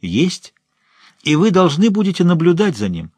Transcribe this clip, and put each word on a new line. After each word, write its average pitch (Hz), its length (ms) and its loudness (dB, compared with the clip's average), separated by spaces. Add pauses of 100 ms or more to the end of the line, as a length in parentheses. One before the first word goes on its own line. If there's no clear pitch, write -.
Есть. 110 540 -4 (680)
И 151 140 0
вы 202 140 2
должны 185 400 2
будете 196 320 -2
наблюдать 175 540 2
за 104 120 -4
ним. 82 300 -8